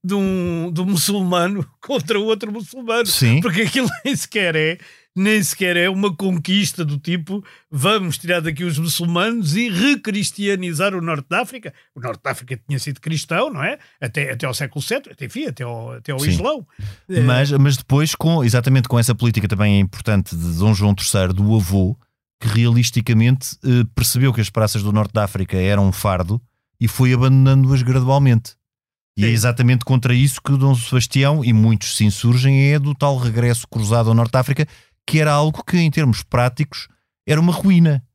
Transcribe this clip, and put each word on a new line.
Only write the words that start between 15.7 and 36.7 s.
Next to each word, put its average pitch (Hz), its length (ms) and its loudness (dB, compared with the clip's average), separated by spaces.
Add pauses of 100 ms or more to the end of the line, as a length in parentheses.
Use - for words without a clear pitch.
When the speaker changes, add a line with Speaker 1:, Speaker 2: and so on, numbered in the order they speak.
Speaker 1:
até 120 200 -12
ao 131 60 -6
Speaker 2:
Sim. 147 120 -2
Speaker 1:
Islão. 240 360 -2 (420)
É. 180 120 -2
Speaker 2:
Mas, 127 320 2
mas 139 260 4
depois, 147 360 0
com, 160 300 2
exatamente 123 440 2
com 120 100 0
essa 117 160 2
política 107 340 0
também 101 320 2
importante 95 560 -2
de 82 220 -2
Dom 107 160 4
João 101 200 2
terceiro, 95 380 0
do 104 240 2
avô, 98 400 2 (440)
que 117 80 -6
realisticamente, 117 1160 2
eh, 123 200 4 (100)
percebeu 123 380 0
que 107 80 -2
as 101 100 -2
praças 107 320 0
do 104 100 0
Norte 107 200 0
de 110 80 0
África 95 360 -4
eram 98 320 2
um 92 40 2
fardo 92 480 -2 (400)
e 117 60 0
foi 127 260 2
abandonando-as 135 680 4
gradualmente. 127 680 2 (640)
E 104 80 0
é - 20 2
Speaker 1:
Sim. 117 60 2
Speaker 2:
exatamente 120 520 2
contra 123 300 2
isso 135 260 0
que 139 160 0
Dom 135 200 4
Sebastião 131 680 0
e 120 80 2
muitos 110 440 2
se 214 80 2
insurgem, 135 680 2
é 151 60 2
do 143 160 -2
tal 143 220 0
regresso 120 520 -2
cruzado 113 420 0
ao 113 40 4
Norte 117 160 2
de 131 80 0
África, 143 300 0 (360)
que 156 140 0
era 151 140 2
algo 151 320 0
que, - 120 -2
em 165 140 4
termos 139 320 0
práticos, 123 640 -2 (400)